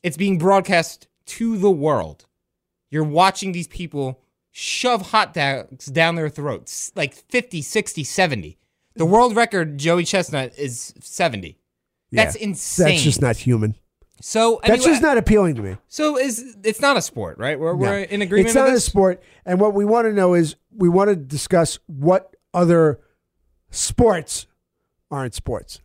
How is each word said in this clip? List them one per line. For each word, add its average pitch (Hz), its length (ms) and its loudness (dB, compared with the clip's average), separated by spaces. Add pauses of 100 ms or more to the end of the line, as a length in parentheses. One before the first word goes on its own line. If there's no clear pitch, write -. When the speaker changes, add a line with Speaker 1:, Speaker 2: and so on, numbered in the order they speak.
Speaker 1:
It's 175 140 -6
being 196 220 0
broadcast 185 680 0 (200)
to 226 320 -4
the 196 120 4
world. 139 540 -2 (640)
You're 151 140 -2
watching 185 480 0
these 175 160 -8
people 143 500 -8 (340)
shove - 580 -2
hot 214 240 0
dogs 135 520 -4
down 165 280 2
their 156 160 -4
throats, - 640 -10
like, 147 200 -4
fifty, 240 460 -6
sixty, 185 440 -6
seventy. 120 520 -2 (380)
The 160 100 -2
world 220 320 4
record, 180 420 -2
Joey 165 260 0
Chestnut, 156 540 -4
is 127 420 -10
seventy. 110 580 -6 (520)
Speaker 2:
Yeah. - 140 2
Speaker 1:
That's - 120 -4
insane. 190 540 -2
Speaker 2:
That's 143 120 2
just - 180 0
not 123 160 2
human. 110 380 0 (500)
Speaker 1:
So, 226 380 0
I 233 60 0
Speaker 2:
That's 254 180 4
Speaker 1:
mean, 330 80 6
Speaker 2:
just 247 100 2
Speaker 1:
I 311 40 4
Speaker 2:
not 262 100 4
appealing 190 380 2
to 110 60 -8
me. 95 140 -8 (120)
Speaker 1:
So 302 280 -2
is, 247 460 -6
it's 214 180 -4
not 277 160 2
a 131 60 0
sport, 92 360 -10
right? 135 200 -4
We're, 160 140 -2
Speaker 2:
No. 143 60 -2
Speaker 1:
we're 139 260 0
in 202 180 -4
agreement 196 260 2
Speaker 2:
It's 226 60 0
not 269 120 6
Speaker 1:
with 262 60 4
Speaker 2:
a 254 40 4
Speaker 1:
this? 208 100 2
Speaker 2:
sport. 185 340 2 (240)
And 180 160 -2
what 208 140 2
we 202 100 0
wanna 226 280 2
know 185 220 4
is, 165 200 2 (220)
we 185 120 2
wanna 196 280 4
discuss 151 680 -2
what 160 500 -2 (180)
other 165 460 4 (680)
sports - 760 0 (640)
aren't 131 240 -8
sports. - 500 -10